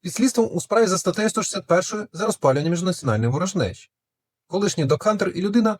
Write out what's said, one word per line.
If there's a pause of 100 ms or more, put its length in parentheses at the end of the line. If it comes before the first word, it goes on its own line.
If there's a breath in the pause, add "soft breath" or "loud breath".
під
слідством
у
справі
за
статтею
сто
шістдесят
першою
за
розпалювання
міжнаціональної
ворожнечі. (560)
Колишній
докхантер
і
людина